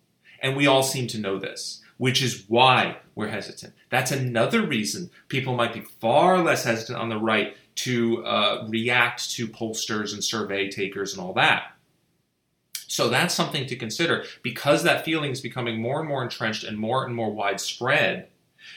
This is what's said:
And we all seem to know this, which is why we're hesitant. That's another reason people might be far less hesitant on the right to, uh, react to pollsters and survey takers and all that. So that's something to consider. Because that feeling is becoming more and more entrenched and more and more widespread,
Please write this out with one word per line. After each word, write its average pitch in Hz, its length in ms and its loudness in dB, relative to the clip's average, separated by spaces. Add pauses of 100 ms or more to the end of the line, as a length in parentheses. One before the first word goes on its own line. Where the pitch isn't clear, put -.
(420)
And 135 160 0
we 143 80 4
all 135 160 6
seem 127 240 -2
to 110 120 -6
know 98 200 -2
this, - 420 -10 (160)
which 127 260 2
is 117 260 -2
why 117 500 4 (160)
we're 107 140 -4
hesitant. - 440 -10 (160)
That's 127 220 0
another 131 500 2
reason 107 480 -2 (200)
people 131 260 -2
might 117 180 2
be 110 80 -10
far 170 600 4
less 147 220 2
hesitant 113 340 -2
on 117 100 -4
the 110 100 -2
right 107 380 0 (200)
to, 120 500 0
uh, 107 420 0
react 120 600 2
to 117 160 -4
pollsters 107 640 -4
and 101 100 -8
survey 98 460 -2
takers 98 440 -4
and 92 100 -8
all 90 100 -6
that. 135 400 2 (1000)
So - 340 -2
that's 147 240 2
something 147 340 -2
to 120 100 -6
consider. 123 480 0 (180)
Because 147 400 2
that 151 220 2
feeling 156 260 -2
is 123 100 -6
becoming 117 400 -4
more 131 200 -2
and 156 80 -4
more 135 140 -2
entrenched 113 400 -4
and 107 160 -6
more 123 280 0
and 120 80 -6
more 110 180 -2
widespread, 101 960 0 (480)